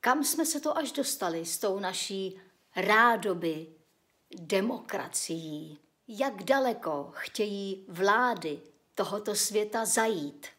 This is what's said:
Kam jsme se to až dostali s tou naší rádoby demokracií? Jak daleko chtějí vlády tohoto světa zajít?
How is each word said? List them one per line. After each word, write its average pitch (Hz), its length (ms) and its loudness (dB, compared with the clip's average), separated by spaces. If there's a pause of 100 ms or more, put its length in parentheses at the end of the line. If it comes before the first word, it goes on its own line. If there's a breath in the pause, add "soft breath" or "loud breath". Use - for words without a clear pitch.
Kam 277 220 4
jsme 311 220 2
se 302 140 -2
to 302 180 0
až 285 140 -2
dostali 170 540 -2
s - 120 -4
tou 196 220 0
naší 190 600 -4 (340 loud breath)
rádoby 196 920 4 (720)
demokracií? 165 1400 -4 (280)
Jak 214 360 -4
daleko 226 720 0
chtějí 196 720 -4
vlády 196 720 2 (340)
tohoto 208 400 -2
světa 214 500 0
zajít? 208 640 0 (120)